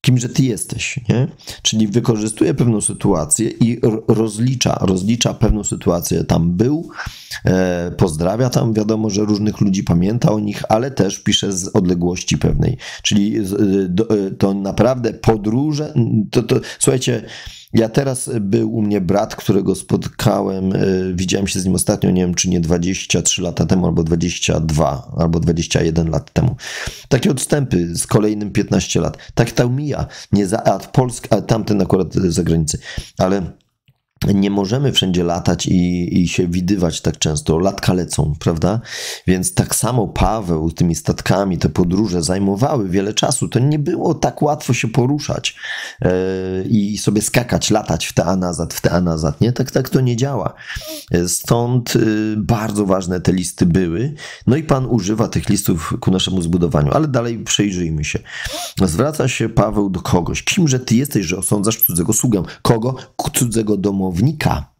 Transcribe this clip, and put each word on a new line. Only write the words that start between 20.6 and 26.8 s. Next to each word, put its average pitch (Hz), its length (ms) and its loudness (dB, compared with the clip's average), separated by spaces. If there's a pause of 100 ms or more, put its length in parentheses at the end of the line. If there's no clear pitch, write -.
e, 95 60 2 (340)
widziałem 95 340 -2
się 98 120 -4
z 90 60 -4
nim 92 100 2
ostatnio, 95 360 0
nie 92 100 2
wiem, 90 120 0
czy 90 160 -2
nie 90 100 2
dwadzieścia 87 640 0
trzy - 200 -2
lata 87 240 -2
temu, 90 220 2
albo 85 160 2
dwadzieścia 82 560 0
dwa, 76 580 0
albo 82 220 2
dwadzieścia 82 440 0
jeden 82 260 2
lat - 240 -4
temu. - 220 2 (540)